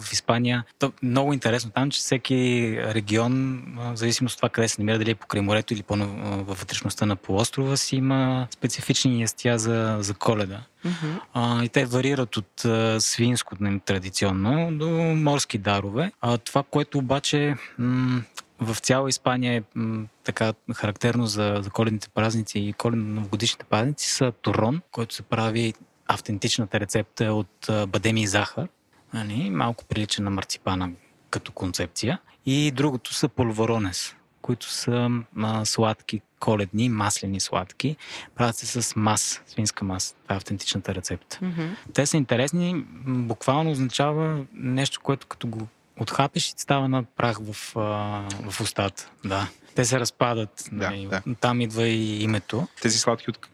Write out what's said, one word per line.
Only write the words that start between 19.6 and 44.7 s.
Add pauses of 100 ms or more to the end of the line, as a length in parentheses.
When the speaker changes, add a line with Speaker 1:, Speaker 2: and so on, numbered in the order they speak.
Speaker 1:
м, (180)
така (220)
характерно
за,
за
коледните
празници
и
коледно-новогодишните
празници,
са (100)
турон, (100)
който
се
прави (340)
автентичната
рецепта
е
от,
а,
бадеми
и
захар. (460)
Нали,
малко
прилича
на
марципана (400)
като
концепция. (260)
И
другото
са
полворонес, (260)
които
са, (320)
а,
сладки (180)
коледни,
маслени
сладки. (400)
Правят
се
с
мас,
свинска
мас.
Това
е
автентичната
рецепта.
Speaker 2:
Мгм. (320)
Speaker 1:
Те
са
интересни,
м, (220)
буквално
означава
нещо,